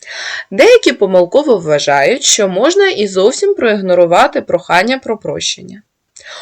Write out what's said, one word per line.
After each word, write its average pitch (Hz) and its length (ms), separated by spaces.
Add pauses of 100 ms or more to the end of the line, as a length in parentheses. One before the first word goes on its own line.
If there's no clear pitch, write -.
(500)
Деякі 339 420
помилково 196 640
вважають, 151 640
що 202 260
можна 339 400
і 214 180
зовсім 202 480
проігнорувати 202 840
прохання 185 580
про 220 200
прощення. 165 640 (600)